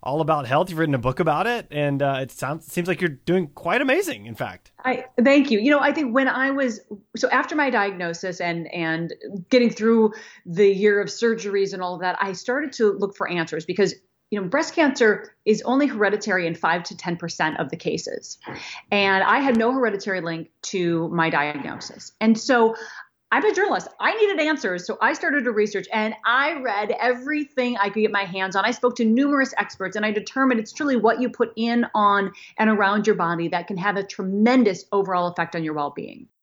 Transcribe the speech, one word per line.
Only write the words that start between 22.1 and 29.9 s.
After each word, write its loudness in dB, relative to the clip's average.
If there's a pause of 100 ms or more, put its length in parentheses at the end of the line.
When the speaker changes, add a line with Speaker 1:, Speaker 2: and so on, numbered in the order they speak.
Speaker 2:
And 4
so 4 (540)
I'm 2
a 4
journalist. 0 (100)
I 0
needed 2
answers. -2
So -6
I 2
started -2
to 0
research, -2
and -2 (120)
I 0
read -2
everything -2
I 0
could -4
get 2
my 0
hands -4
on. 2
I 2
spoke 0
to 2
numerous 2
experts, -6